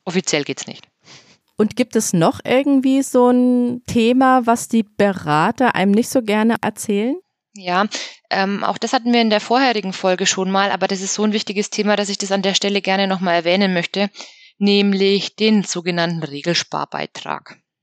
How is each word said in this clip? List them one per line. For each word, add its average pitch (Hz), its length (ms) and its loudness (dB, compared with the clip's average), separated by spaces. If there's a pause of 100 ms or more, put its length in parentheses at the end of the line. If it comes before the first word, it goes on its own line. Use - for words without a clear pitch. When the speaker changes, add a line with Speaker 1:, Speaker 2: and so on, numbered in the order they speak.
Speaker 1:
Offiziell 160 380 -2
geht's - 220 -8
nicht. - 200 -16 (720)
Speaker 2:
Und 214 200 -2
gibt 240 200 -2
es 220 160 -2
noch 175 320 2
irgendwie 269 560 2
so 247 300 2
ein 247 560 2
Thema, 254 600 4
was 233 220 0
die 226 140 0
Berater 185 920 0
einem 196 180 2
nicht 226 180 2
so 269 100 2
gerne 220 400 0
erzählen? 214 560 -4 (380)
Speaker 1:
Ja, 185 320 0 (420)
ähm, 196 360 -2
auch - 120 -2
das - 160 -4
hatten 240 220 0
wir 233 80 4
in 220 80 2
der 214 100 2
vorherigen 226 540 0
Folge 185 320 0
schon 185 240 -2
mal, 196 220 0
aber 190 160 -2
das 190 120 -2
ist 190 140 -6
so 208 100 -2
ein 214 80 2
wichtiges 208 380 -4
Thema, 208 260 0
dass 202 140 -2
ich 202 80 -8
das 196 140 -4
an 196 100 -2
der 190 100 0
Stelle 202 300 0
gerne 196 240 0
noch 190 140 -2
mal 180 120 0
erwähnen 175 400 2
möchte, 185 380 -2 (480)
nämlich 202 760 2
den 214 260 2
sogenannten 170 600 -4
Regelsparbeitrag. - 1400 -6 (240)